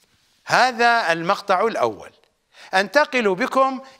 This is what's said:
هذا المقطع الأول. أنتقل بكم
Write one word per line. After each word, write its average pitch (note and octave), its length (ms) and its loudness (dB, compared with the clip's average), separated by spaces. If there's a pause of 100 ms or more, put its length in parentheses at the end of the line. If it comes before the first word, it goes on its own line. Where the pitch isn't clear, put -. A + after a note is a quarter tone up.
(440)
هذا A3+ 680 2
المقطع F3+ 480 0
الأول. C3 500 -4 (640)
أنتقل A3 600 0
بكم C4 460 -2 (200)